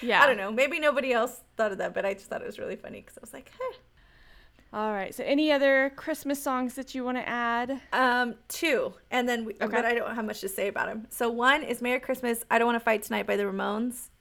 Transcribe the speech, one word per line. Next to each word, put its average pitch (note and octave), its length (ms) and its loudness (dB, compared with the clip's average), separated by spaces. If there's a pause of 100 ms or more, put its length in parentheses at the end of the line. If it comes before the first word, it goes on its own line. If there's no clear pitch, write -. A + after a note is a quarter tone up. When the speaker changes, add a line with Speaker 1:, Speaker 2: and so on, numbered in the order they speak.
Speaker 1:
Yeah. A3+ 220 6
Speaker 2:
I - 40 10
don't B3 100 4
know. G3 140 -4
Maybe C4+ 280 2
nobody C4+ 340 2
else A#3+ 280 0 (160)
thought G#3+ 140 2
of F#3+ 60 -8
that, F#3 160 -4
but F#3 120 -2
I G3 100 -2
just - 100 -20
thought - 160 -8
it - 60 -8
was - 120 -10
really - 160 -6
funny - 280 -14
'cause - 140 -20
I - 40 -20
was - 120 -20
like, - 180 -18 (100)
"Huh." B4+ 120 -6 (1000)
Speaker 1:
All G#3+ 200 -2
right. G3 200 -6
So - 120 -8
any D4+ 260 4
other C#4 460 4
Christmas C#4+ 440 -4
songs B3+ 340 -2
that C4 200 -10
you C4 80 -4
wanna B3 240 -2
add? A#3+ 540 -2 (100)
Speaker 2:
Um, B3 440 2 (120)
two. A3 460 0 (180)
And B3 160 2
then, A#3 160 0
we, G#3+ 120 -8
Speaker 1:
Okay. A3 120 -2
Speaker 2:
but A3+ 160 2
I A#3 100 2
don't A#3 220 -2
have A#3 80 -4
much G#3+ 180 -6
to G3 60 -6
say G3 220 -2
about G#3+ 180 -2
'em. A3 220 -8
So A#3 200 0
one B3+ 320 4
is A#3+ 200 -6
Merry B3 180 0
Christmas, B3 500 -4
I A3+ 80 4
Don't A#3 100 6
Wanna A#3 120 2
Fight A3 240 0
Tonight G#3 240 -4
by G3+ 80 2
the G3+ 80 0
Ramones. G3+ 640 -2 (140)